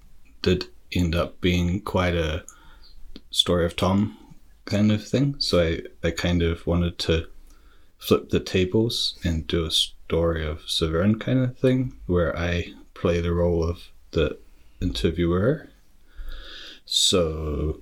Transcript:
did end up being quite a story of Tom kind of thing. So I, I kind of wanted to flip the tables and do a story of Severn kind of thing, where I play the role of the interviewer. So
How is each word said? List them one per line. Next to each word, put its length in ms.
did 240
end 220
up 260
being 400
quite 340
a 300
story 340
of 120
Tom 400
kind 280
of 140
thing. 320
So 220
I, 200
I 60
kind 300
of 240
wanted 340
to 260
flip 320
the 100
tables 840
and 220
do 180
a 60
story 760
of 220
Severn 500
kind 220
of 180
thing, 380
where 320
I 340
play 260
the 120
role 360
of 200
the 260
interviewer. 880
So 960